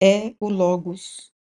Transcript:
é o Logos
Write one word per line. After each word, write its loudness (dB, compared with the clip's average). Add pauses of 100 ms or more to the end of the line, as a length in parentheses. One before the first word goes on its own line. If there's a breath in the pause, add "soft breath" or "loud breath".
é 2
o -4
Logos -4 (260)